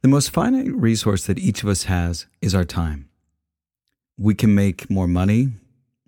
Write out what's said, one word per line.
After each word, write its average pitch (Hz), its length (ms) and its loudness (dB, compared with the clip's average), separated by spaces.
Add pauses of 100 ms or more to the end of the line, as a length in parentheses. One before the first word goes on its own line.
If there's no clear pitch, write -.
The 135 60 4
most 139 220 2
finite 262 420 0
resource 113 540 0
that 98 120 -2
each 131 240 -2
of 104 60 -2
us 98 140 0
has 87 420 -2 (160)
is 95 140 -2
our 92 100 2
time. 78 460 -6 (1040)
We 101 180 2
can 104 200 4
make 101 340 0
more 95 180 0
money. 98 420 2 (600)